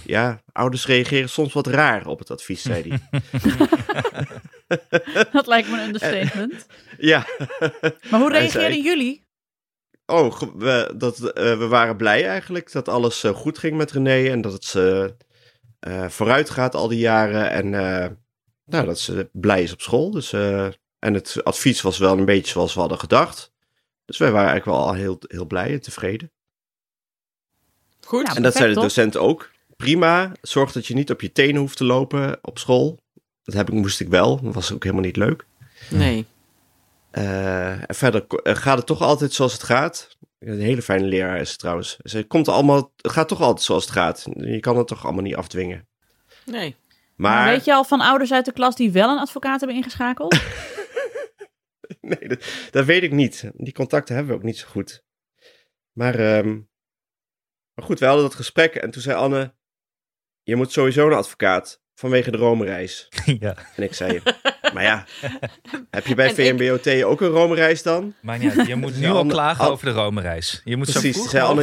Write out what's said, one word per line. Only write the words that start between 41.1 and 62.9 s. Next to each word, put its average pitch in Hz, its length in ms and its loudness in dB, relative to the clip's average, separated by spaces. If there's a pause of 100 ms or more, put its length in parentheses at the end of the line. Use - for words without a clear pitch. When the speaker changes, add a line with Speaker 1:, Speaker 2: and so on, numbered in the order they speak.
Speaker 2:
is 76 100 -6
het - 80 -12
trouwens. 87 440 -6
Ze 107 220 -6
komt 160 220 2
er - 60 2
allemaal, 139 440 4
het - 160 -4
gaat 160 160 0
toch - 120 -4
altijd 123 240 2
zoals 82 200 0
het - 80 -10
gaat. 87 420 -2
Je 113 260 -6
kan 120 180 0
het 120 80 2
toch - 180 -10
allemaal 92 180 -4
niet 98 140 -6
afdwingen. 90 520 -8 (560)
Speaker 4:
Nee. 208 320 -10 (400)
Speaker 3:
Maar 101 180 2
Speaker 2:
Maar 233 140 4
Speaker 3:
weet 254 160 2
je 294 100 4
al 269 100 4
van 269 160 2
ouders 262 320 2
uit 254 120 2
de 254 80 -8
klas 254 240 0
die 233 160 2
wel 196 180 4
een 285 80 0
advocaat 269 420 -4
hebben 254 180 -6
ingeschakeld? 254 600 -2
Speaker 2:
<laughs> - 0 - (1600)
Nee, - 280 -8
dat, 123 160 -6 (260)
dat 135 140 2
weet 170 180 4
ik 160 100 -2
niet. 131 420 0
Die - 180 -12
contacten 139 420 -4
hebben 135 180 -4
we 104 60 -4
ook 98 80 -8
niet 113 120 -6
zo - 120 -18
goed. - 340 -10 (880)
Maar, 123 220 -2
ehm, 107 340 2 (1300)
maar - 100 -14
goed, 170 140 -4
we 135 80 2
hadden 143 180 6
dat 135 100 -2
gesprek 160 400 2
en - 160 -6
toen 123 120 -14
zei 127 140 -2
Anne: 135 380 -2 (880)
"Je 113 140 -2
moet 127 160 0
sowieso 139 340 4
een 156 100 4
advocaat 95 640 -2 (140)
vanwege 127 360 0
de 113 60 -2
Rome-reis." 104 720 0 (160)